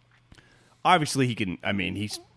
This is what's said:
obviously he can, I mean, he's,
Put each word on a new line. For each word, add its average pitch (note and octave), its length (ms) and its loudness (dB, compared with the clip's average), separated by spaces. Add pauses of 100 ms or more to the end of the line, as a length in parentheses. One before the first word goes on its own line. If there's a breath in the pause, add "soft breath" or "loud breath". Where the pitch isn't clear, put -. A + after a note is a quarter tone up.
(840 soft breath)
obviously D3+ 420 4
he A#2+ 80 -2
can, F#2 280 -4
I G2+ 100 -2
mean, F#2 220 -2
he's, G#2 240 -6 (180)